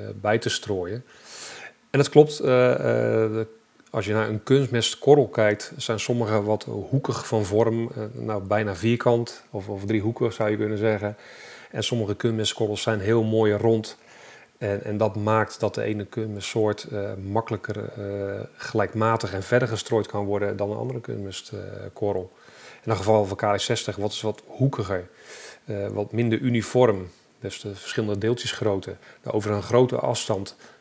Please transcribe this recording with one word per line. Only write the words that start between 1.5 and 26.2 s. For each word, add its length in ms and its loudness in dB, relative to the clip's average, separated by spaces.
En 100 2
dat 100 4
klopt, 300 8
eh, 320 4
eh, 80 2
de, 160 -4
als 160 -2
je 80 0
naar 160 2
een 140 -4
kunstmestkorrel 840 4
kijkt, 500 2
zijn 220 -4
sommige 440 0
wat 200 0
hoekig 640 -4
van 160 2
vorm, 520 2
eh, 80 -6
nou, 300 -4
bijna 320 0
vierkant 720 0
of, 200 -8
of 160 -8
driehoekig 480 0
zou 160 -2
je 80 0
kunnen 200 -2
zeggen. 380 0
En 120 -4
sommige 320 -2
kunstmestkorrels 640 -2
zijn 180 0
heel 240 2
mooi 300 4
rond. 440 2
En, 260 -2
en 140 -4
dat 180 2
maakt 440 2
dat 160 0
de 80 -2
ene 220 -4
kunstmestsoort, 800 -2
eh, 300 -6
makkelijker, 680 -4
eh, 440 -6
gelijkmatig 800 0
en 100 -4
verder 240 4
gestrooid 400 0
kan 180 -4
worden 320 -2
dan 140 -2
een 60 -4
andere 240 -6
kunstmestkorrel. 1300 -6
In 60 -4
het 80 2
geval 280 4
van 120 -4
K 220 2
zestig, 360 -2
wat 160 -4
is 100 -8
wat 240 -4
hoekiger, 640 -2
eh, 220 -6
wat 240 -4
minder 280 2